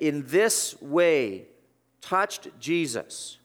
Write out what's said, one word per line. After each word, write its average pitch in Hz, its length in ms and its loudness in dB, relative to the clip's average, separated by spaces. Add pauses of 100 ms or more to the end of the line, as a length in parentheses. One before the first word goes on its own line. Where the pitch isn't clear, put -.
in 147 240 0
this 190 560 2
way 139 640 2 (560)
touched - 460 -2 (120)
Jesus, 139 840 -4